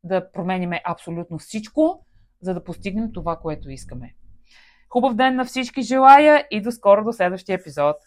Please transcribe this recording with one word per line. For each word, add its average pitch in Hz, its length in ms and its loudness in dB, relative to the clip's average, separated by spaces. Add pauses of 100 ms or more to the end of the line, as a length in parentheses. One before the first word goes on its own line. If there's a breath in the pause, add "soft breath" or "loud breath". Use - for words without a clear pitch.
да 180 280 -6
променяме 180 520 -6
абсолютно 170 540 -10
всичко, 311 680 -4 (340)
за 185 140 -6
да 175 100 -12
постигнем 202 480 -10
това, 170 240 -8
което 156 340 -12
искаме. 123 440 -16 (760 soft breath)
Хубав 247 260 -2
ден 254 220 2
на 254 80 -2
всички 254 380 -8
желая 277 680 8
и 208 100 -6
до 233 120 -6
скоро, 202 320 2
до 226 80 -4
следващия 185 420 -4
епизод. 147 420 -4 (100)